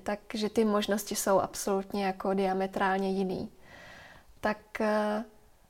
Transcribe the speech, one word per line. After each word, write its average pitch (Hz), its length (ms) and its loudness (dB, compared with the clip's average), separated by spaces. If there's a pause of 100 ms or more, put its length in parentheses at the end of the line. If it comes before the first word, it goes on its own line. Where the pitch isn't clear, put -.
takže 214 460 -4
ty 226 160 4
možnosti 208 500 0
jsou 196 240 4
absolutně 196 680 -2
jako 190 280 0
diametrálně 190 760 2
jiný. 190 400 -2 (920)
Tak, 208 160 0 (240)
eh, 214 420 2 (460)